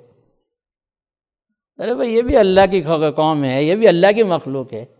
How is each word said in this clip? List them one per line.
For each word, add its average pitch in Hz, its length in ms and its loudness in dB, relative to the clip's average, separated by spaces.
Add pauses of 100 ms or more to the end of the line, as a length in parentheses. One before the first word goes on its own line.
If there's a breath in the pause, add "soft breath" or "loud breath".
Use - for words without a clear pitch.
(1800)
ارے 226 160 -6
بھائی، 247 200 -4
یہ 233 80 2
بھی 262 140 0
اللہ 190 240 4 (100)
کی 190 120 -2 (340)
قوم 156 280 0
ہے، 135 200 -2
یہ 165 100 0
بھی 220 140 2
اللہ 170 260 4
کی 226 80 2
مخلوق 139 500 -6
ہے۔" 113 120 -12 (160)